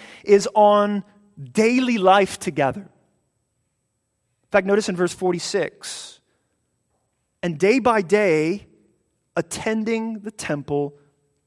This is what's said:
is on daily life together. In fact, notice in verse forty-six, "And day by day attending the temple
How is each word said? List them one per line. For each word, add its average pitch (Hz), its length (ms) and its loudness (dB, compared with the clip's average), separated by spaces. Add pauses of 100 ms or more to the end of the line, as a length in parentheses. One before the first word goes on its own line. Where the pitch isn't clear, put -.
(220)
is 196 320 4
on 208 480 4 (500)
daily 240 460 0
life 190 400 4
together. 143 440 -4
In - 1700 -20
fact, 190 140 2
notice 202 240 0
in 180 60 -6
verse 175 180 -2
forty-six, - 1080 -4 (1200)
"And 170 160 -6
day 202 220 2
by 220 220 0
day 180 640 0 (680)
attending 220 840 -6
the 202 100 -14
temple 143 640 -6 (520)